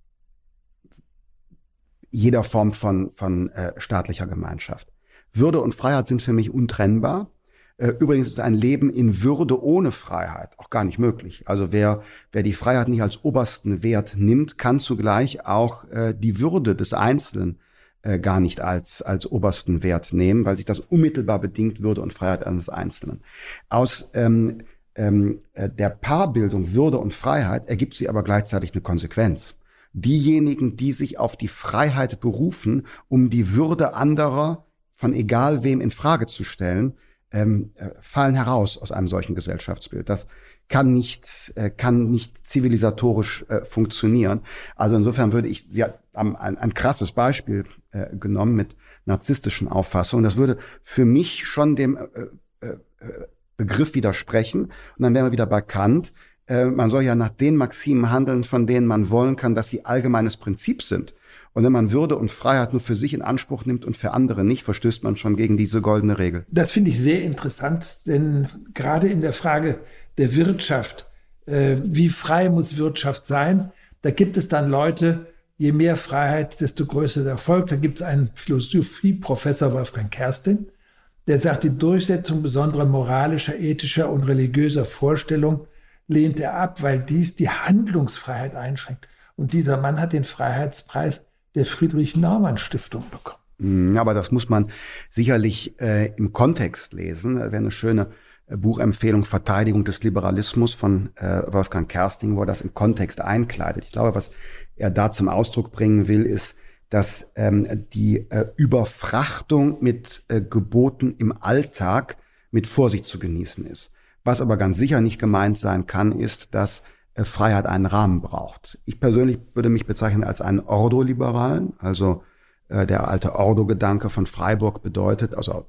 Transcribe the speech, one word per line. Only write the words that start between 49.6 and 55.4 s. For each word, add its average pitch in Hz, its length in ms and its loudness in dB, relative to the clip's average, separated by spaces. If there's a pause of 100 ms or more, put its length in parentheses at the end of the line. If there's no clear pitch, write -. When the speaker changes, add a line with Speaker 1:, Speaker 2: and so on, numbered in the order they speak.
Speaker 1:
Auffassungen. 95 560 0
Das 104 140 2
würde 131 200 2 (240)
für - 220 0
mich 135 420 2
schon 147 300 2
dem, 135 220 0
äh, - 60 -12 (580)
äh, 113 160 -12 (220)
äh, - 280 -16 (300)
Begriff 110 360 0
widersprechen. 110 720 0
Und - 340 -16
dann 123 140 4
wären 131 120 4
wir 120 80 2
wieder 113 140 0